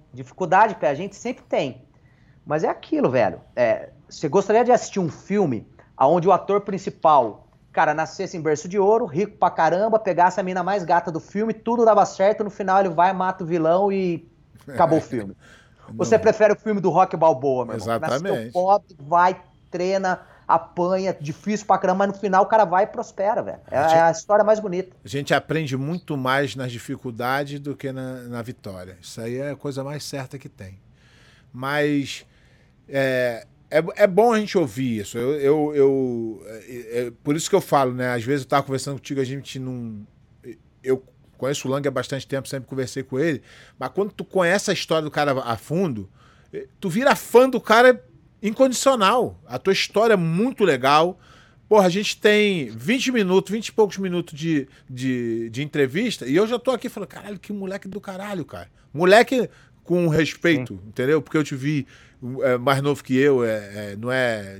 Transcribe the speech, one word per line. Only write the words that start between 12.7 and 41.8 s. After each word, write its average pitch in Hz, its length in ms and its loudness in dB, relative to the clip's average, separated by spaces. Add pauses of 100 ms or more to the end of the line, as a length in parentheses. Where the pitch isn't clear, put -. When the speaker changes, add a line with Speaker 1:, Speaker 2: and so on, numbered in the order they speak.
Speaker 1:
ele 190 80 0
vai, 175 240 2
mata 185 300 -4
o 160 40 -6
vilão 170 420 2
e 185 400 -2 (380)
acabou 151 300 2
o 147 40 0
filme. 104 340 -8
Speaker 2:
<laughs> - 60 -20 (460)
Não. 110 120 -18
Speaker 1:
Você 220 200 4
prefere 214 320 4
o 202 60 2
filme 208 240 -4
do 180 80 0
Rock 185 260 2
Balboa, 139 480 2
meu 113 120 -8
irmão? 113 200 -2
Speaker 2:
Exatamente. 123 520 -4
Speaker 1:
Nasceu 123 40 -14
pobre, 190 480 0
vai, 175 420 2 (300)
treina, 185 480 -2 (260)
apanha, 175 720 -2
difícil 202 480 -8
pra 190 120 4
caramba, 185 220 0
mas 202 100 2
no 196 100 -6
final 190 240 2
o - 20 4
cara 220 200 4
vai 180 180 2
e 214 40 0
prospera, 214 540 -4
velho. 98 180 -12 (120)
É, 123 60 -2
Speaker 2:
A 147 100 2
gente, 160 100 4
Speaker 1:
é 165 40 6
a 165 100 6
história 208 320 2
mais 208 160 4
bonita. 185 420 -8
Speaker 2:
a - 60 -20
gente 139 260 -4
aprende 143 440 -2
muito 151 400 -8
mais 131 400 0
nas 127 160 -8
dificuldades 131 880 -6
do 143 120 -8
que 135 200 -10
na, 131 300 -12
na 120 180 -10
vitória. 92 600 -14
Isso - 200 -16
aí 120 160 -8
é 143 140 -8
a 131 40 -10
coisa 135 260 -10
mais 143 220 -10
certa 139 340 -12
que - 120 -18
tem. 95 280 -20 (760)
Mas 143 720 -2 (640)
é, 127 580 -2 (240)
é, 156 100 4 (140)
é 208 120 6
bom 214 260 4
a 214 80 2
gente 202 160 -4
ouvir 123 420 -2
isso. 101 180 -10
Eu, 135 220 -2
eu, 151 340 2
eu, 127 720 0
é, 117 600 -8
é, 120 40 -10 (120)
por 147 100 0
isso 156 160 -2
que 196 60 4
eu 180 60 4
falo, 135 320 2
né? 127 180 -4
Às 120 140 -4
vezes 135 180 -2
eu - 60 -16
tava 143 140 2
conversando 135 320 -6
contigo, 135 260 -6
a - 20 0
gente 135 340 -8
não, 120 480 -10 (760)
eu 127 180 0 (360)
conheço 135 300 -4
o 127 40 -2
Lang 139 160 -2